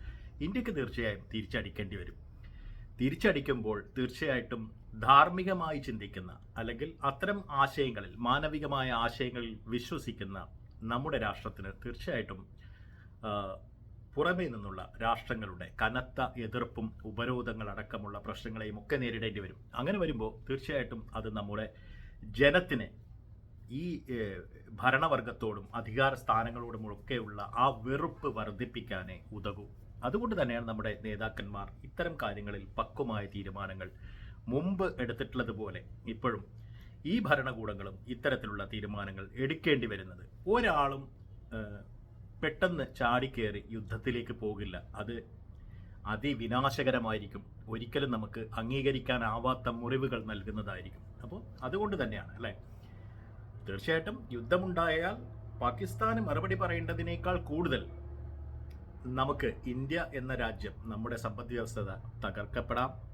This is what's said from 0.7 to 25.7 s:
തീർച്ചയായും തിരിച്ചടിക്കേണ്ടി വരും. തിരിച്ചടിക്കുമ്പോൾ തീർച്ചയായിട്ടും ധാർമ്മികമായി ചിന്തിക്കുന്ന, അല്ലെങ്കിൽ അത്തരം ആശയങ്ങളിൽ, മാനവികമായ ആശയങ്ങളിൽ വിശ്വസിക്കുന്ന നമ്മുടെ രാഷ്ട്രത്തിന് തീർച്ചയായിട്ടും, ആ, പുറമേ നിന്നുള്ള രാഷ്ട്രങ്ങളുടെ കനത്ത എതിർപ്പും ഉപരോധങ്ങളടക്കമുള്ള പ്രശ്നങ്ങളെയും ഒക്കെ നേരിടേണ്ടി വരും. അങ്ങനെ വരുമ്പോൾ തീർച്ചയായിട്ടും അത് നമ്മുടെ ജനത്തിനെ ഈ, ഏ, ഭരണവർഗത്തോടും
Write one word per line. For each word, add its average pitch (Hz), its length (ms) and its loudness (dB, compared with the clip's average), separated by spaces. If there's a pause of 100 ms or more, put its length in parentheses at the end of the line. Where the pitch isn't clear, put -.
തീർച്ചയായും 113 440 0 (140)
തിരിച്ചടിക്കേണ്ടി 98 600 -2
വരും. 87 180 -8 (840)
തിരിച്ചടിക്കുമ്പോൾ 131 840 4 (140)
തീർച്ചയായിട്ടും 120 760 0 (300)
ധാർമ്മികമായി 165 760 10
ചിന്തിക്കുന്ന, 98 600 -6 (180)
അല്ലെങ്കിൽ 117 360 -2 (120)
അത്തരം 190 460 2
ആശയങ്ങളിൽ, 131 680 4
മാനവികമായ 139 760 2
ആശയങ്ങളിൽ 117 760 0
വിശ്വസിക്കുന്ന 107 800 -2 (360)
നമ്മുടെ 131 360 2
രാഷ്ട്രത്തിന് 101 540 -2 (140)
തീർച്ചയായിട്ടും, 110 600 -4 (800)
ആ, 101 320 -2 (580)
പുറമേ 175 340 4
നിന്നുള്ള 98 440 -6 (100)
രാഷ്ട്രങ്ങളുടെ 107 680 0 (120)
കനത്ത 123 440 2 (100)
എതിർപ്പും 117 680 -2
ഉപരോധങ്ങളടക്കമുള്ള 107 1120 -2
പ്രശ്നങ്ങളെയും 107 600 -4
ഒക്കെ 143 180 2
നേരിടേണ്ടി 113 440 0
വരും. 92 160 -8 (180)
അങ്ങനെ 151 240 2
വരുമ്പോൾ 120 520 0
തീർച്ചയായിട്ടും 131 640 -2
അത് 110 220 -4
നമ്മുടെ 104 360 -2 (520)
ജനത്തിനെ 139 680 6 (800)
ഈ, 160 320 -4 (100)
ഏ, 101 280 -2 (300)
ഭരണവർഗത്തോടും 117 1040 4